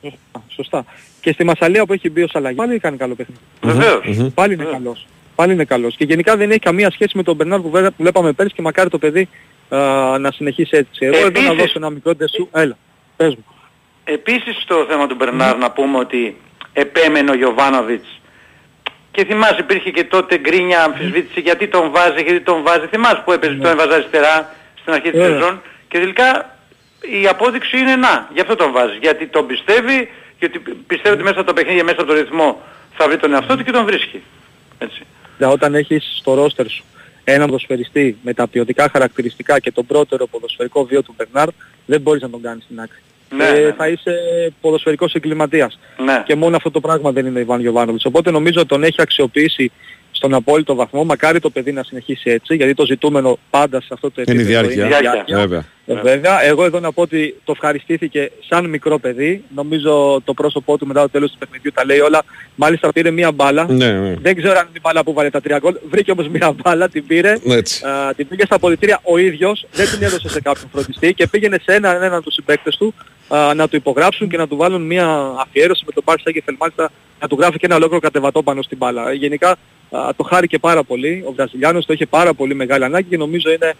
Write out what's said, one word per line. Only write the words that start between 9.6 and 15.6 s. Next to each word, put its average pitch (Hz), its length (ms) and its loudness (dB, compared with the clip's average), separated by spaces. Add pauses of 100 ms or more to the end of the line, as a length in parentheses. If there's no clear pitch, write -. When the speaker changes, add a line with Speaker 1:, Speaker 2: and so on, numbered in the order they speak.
Speaker 1:
α, 135 500 0
να 139 120 -2
συνεχίσει 151 460 -2
έτσι. - 280 -2
Εγώ 139 120 2
εδώ 196 120 4
να 175 100 -2
Speaker 2:
Επίσης 165 180 2
Speaker 1:
δώσω 175 180 0
ένα 156 140 -4
μικρό 151 260 -2
ντεσού. 160 360 -4
Έλα, 156 260 0 (380)
πες 165 200 2
μου. 113 100 -20 (580)
Speaker 2:
Επίσης 220 580 -4
στο 165 280 0
θέμα 143 180 0
του 127 80 -6
Μπερνάρ 127 380 0
Speaker 1:
Μμμ. 117 60 -2
Speaker 2:
να 123 120 0